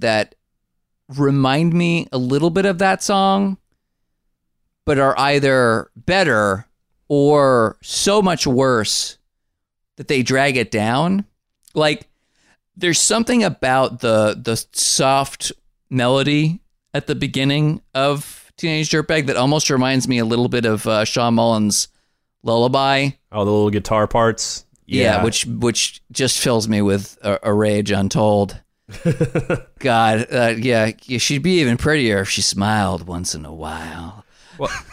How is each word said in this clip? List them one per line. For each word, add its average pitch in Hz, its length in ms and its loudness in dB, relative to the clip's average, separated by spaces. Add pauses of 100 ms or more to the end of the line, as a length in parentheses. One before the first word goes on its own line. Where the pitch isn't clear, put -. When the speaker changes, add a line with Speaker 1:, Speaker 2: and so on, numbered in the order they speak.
Speaker 1:
that 110 340 0 (720)
remind 139 680 2
me 170 380 0
a 135 60 -4
little 143 320 0
bit 190 160 0
of 185 120 -2
that 190 260 0
song, 196 520 0 (1300)
but 147 140 0
are 135 200 2
either 131 800 2
better 113 680 0 (420)
or 143 760 4
so 202 400 0
much 180 240 0
worse 127 720 0 (800)
that - 120 -12
they 135 140 2
drag 131 340 0
it 117 140 -2
down. 143 540 0 (500)
Like, 151 340 -2 (680)
there's 170 240 0
something 226 440 0
about 131 560 -2
the, 110 400 2
the 117 160 -2 (160)
soft - 800 -2 (380)
melody 135 720 0 (340)
at 143 120 -6
the 151 80 -4
beginning 139 680 -2 (120)
of 143 640 -4
Teenage 156 340 -4
Dirtbag 156 360 0
that 123 100 -2
almost 143 340 0
reminds 127 380 0
me 123 100 0
a 113 60 0
little 117 240 0
bit 120 160 -2
of, 107 240 -2
uh, 107 160 0
Sean 120 300 0
Mullins' 110 540 0 (540)
Lullaby. 135 680 2 (200)
Speaker 2:
Oh, 104 140 -2
the 101 60 0
little 104 200 2
guitar 107 380 0
parts. - 560 -2 (220)
Speaker 1:
Yeah, 131 160 0 (160)
Speaker 2:
Yeah. 110 60 2
Speaker 1:
which, 113 220 -2
which 117 640 -2
just - 300 -2
fills 113 280 0
me 104 140 2
with 101 400 -2
a, 101 220 -2
a 104 100 0
rage 104 380 0
untold. 101 680 0 (280)
Speaker 2:
<laughs> - 920 -4
Speaker 1:
God, 113 540 2
uh, 117 260 0
yeah, 113 320 0 (140)
yeah, 123 140 -6
she'd 139 260 -2
be 180 160 2
even 120 160 2
prettier 120 460 0
if 98 80 -6
she 101 120 -4
smiled 98 640 -2
once 87 280 -8
in 76 100 -12
a 76 100 -16
while. 82 680 -14 (340)
Speaker 2:
Well, 139 120 -6 (220)